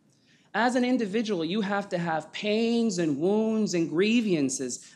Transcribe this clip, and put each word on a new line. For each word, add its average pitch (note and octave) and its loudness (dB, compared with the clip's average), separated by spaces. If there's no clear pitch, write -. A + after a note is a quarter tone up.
As A#3 2
an B3 2
individual, G#3+ 0
you F3+ -2
have G3+ -2
to F3+ -2
have D#3+ -4
pains A3+ 0
and D3+ 0
wounds G#3+ 0
and E3 0
grievances E3 0